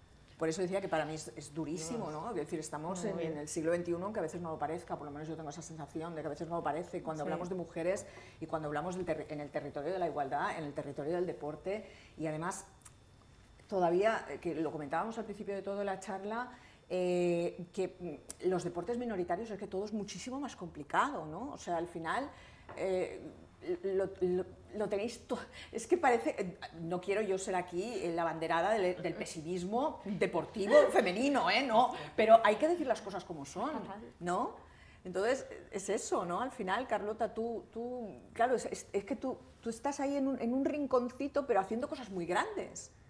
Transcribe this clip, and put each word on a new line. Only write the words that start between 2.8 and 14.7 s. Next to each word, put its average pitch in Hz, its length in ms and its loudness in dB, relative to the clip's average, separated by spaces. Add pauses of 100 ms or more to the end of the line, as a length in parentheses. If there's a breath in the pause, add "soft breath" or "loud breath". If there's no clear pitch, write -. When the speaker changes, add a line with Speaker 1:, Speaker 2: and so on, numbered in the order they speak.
Speaker 3:
Muy 214 120 0
Speaker 1:
en, - 40 -2
Speaker 3:
bien. 165 160 -2
Speaker 1:
en 147 60 -4
el 147 100 -6
siglo 165 220 0
veintiuno, 170 340 0
aunque 214 140 -2
a 180 60 0
veces 170 180 -4
no 170 80 -4
lo 151 80 -4
parezca, 160 380 -4
por 151 100 -10
lo 147 40 -8
menos 147 160 -8
yo 160 100 -6
tengo 160 120 -8
esa 160 140 -10
sensación 160 520 -8
de 151 60 -4
que 151 60 -6
a 147 40 -2
veces 147 180 -6
no 170 80 -2
lo 170 60 0
parece, 170 400 -2
cuando 151 200 -4
Speaker 3:
Sí. 185 60 0
Speaker 1:
hablamos 170 200 -2
de 190 60 -2
mujeres 175 500 0 (380 loud breath)
y 156 40 -8
cuando 156 220 -2
hablamos 160 280 -2
del 180 100 -4
terri-, 151 240 -2
en 147 100 -6
el 147 80 -8
territorio 143 420 -4
de 185 80 -2
la 175 100 2
igualdad, 143 500 -2
en 156 60 -4
el 143 100 -6
territorio 143 400 -4
del 175 100 2
deporte, 170 600 -4 (320 loud breath)
y 156 80 -4
además 156 400 -4 (1000)
todavía, 185 600 4
eh, 139 100 -8
que 165 160 -4
lo 151 160 0